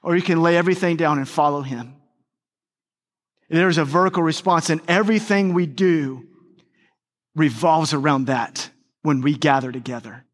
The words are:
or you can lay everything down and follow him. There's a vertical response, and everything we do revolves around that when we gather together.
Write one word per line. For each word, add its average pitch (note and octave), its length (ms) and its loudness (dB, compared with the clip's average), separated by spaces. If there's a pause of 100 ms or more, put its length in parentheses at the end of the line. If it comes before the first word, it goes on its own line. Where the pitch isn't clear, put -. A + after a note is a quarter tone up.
or E3+ 140 0
you F3+ 60 2
can E3+ 200 0
lay E3+ 140 4
everything F3 400 0
down D3+ 220 0
and C3+ 100 -6
follow D3 340 0
him. C3 340 -12 (1500)
There's E3+ 280 2
a D#3+ 60 2
vertical F3+ 400 2
response, E3 460 0
and D#3+ 180 0
everything G3 680 0
we F3 120 0
do C#3+ 580 -2 (1120)
revolves D#3 580 2
around C#3 340 0
that B2 420 -6 (320)
when D3 180 0
we D3 160 0
gather C3 380 0
together. A#2+ 500 -12 (100)